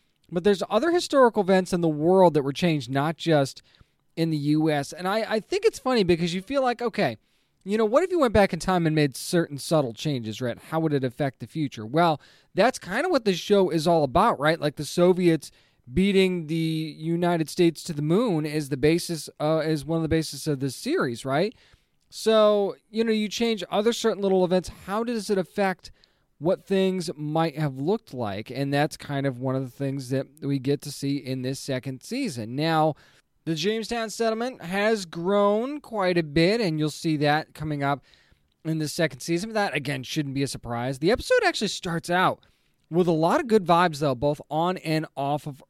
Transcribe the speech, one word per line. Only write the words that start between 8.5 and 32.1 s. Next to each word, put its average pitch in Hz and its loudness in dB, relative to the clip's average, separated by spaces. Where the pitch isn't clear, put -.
in 175 -2
time 175 0
and 156 2
made 147 2
certain 165 -2
subtle 135 0
changes, 117 -6
right? 120 -4
How 160 -4
would 160 0
it 135 0
affect 131 -4
the 120 -14
future? 123 -6
Well, 156 2
that's 226 2
kind 220 -4
of 370 -2
what 254 2
the 190 2
show 190 2
is 156 -2
all 165 4
about, 160 2
right? 156 2
Like, 147 -2
the 151 -8
Soviets 175 2
beating 185 2
the 160 -4
United 160 -2
States 170 0
to 175 -8
the 147 -6
moon 170 2
is 151 -4
the 143 -4
basis, 156 0
uh, 156 0
is 156 -2
one 160 -2
of 160 0
the 160 -2
basis 156 -2
of 143 0
this 131 -4
series, 196 -4
right? 147 0
So, 208 2
you 220 0
know, 226 2
you 214 0
change 226 -2
other 208 2
certain 202 -2
little 190 4
events. 180 0
How 214 -4
does 226 -4
it 196 0
affect 190 -4
what 170 -2
things 190 0
might 151 -2
have 143 -2
looked 175 -4
like? 110 -6
And 139 -4
that's 147 0
kind 139 -6
of 131 -4
one 131 -4
of 135 -2
the 123 -10
things 135 -6
that 135 -2
we 139 -2
get 139 -2
to 147 -12
see 139 -4
in 131 -6
this 131 -6
second 131 -8
season. 131 -8